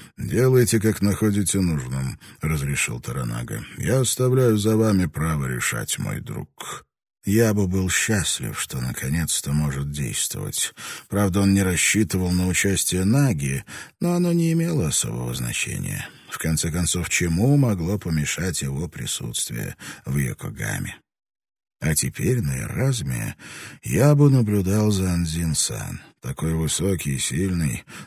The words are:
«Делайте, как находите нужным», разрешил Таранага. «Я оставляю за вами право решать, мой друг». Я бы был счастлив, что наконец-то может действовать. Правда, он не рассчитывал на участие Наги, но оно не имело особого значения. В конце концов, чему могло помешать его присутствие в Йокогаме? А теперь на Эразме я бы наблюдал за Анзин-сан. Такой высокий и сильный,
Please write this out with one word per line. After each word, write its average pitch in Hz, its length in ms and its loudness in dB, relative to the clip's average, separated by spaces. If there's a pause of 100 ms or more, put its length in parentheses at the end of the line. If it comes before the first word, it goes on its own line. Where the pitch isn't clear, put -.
(180)
«Делайте, 117 640 4
как 107 220 2
находите 101 580 2
нужным», 65 580 -2 (240)
разрешил 69 600 -2
Таранага. 58 640 -6 (120)
«Я 87 220 2
оставляю 127 580 4
за 110 200 2
вами 101 300 4
право 76 400 -2
решать, - 520 -4
мой - 220 -6
друг». - 640 -12 (400)
Я 107 280 4
бы 101 140 0
был 92 220 0
счастлив, - 720 -2
что - 220 -6
наконец-то 69 720 -2
может 71 380 0
действовать. - 800 -4 (340)
Правда, 98 340 2
он 98 120 6
не 98 100 6
рассчитывал 92 680 2
на 90 160 2
участие 92 580 0
Наги, 95 580 2 (380)
но 175 120 2
оно 175 200 2
не 165 180 2
имело 165 360 0
особого - 460 -4
значения. 50 760 -6 (200)
В - 80 -10
конце 80 320 0
концов, 85 400 -2
чему 90 460 2
могло 104 420 2
помешать 80 640 -2
его 69 280 -4
присутствие 57 880 -8 (280)
в 69 120 -2
Йокогаме? 52 800 -4 (840)
А 76 120 2
теперь - 460 0
на 69 180 -2
Эразме 69 760 -2 (480)
я 135 320 6
бы 143 140 8
наблюдал 104 600 4
за 95 220 2
Анзин-сан. 82 880 -2 (200)
Такой 78 320 -2
высокий 80 600 0
и 64 40 -4
сильный, 85 640 -2 (240)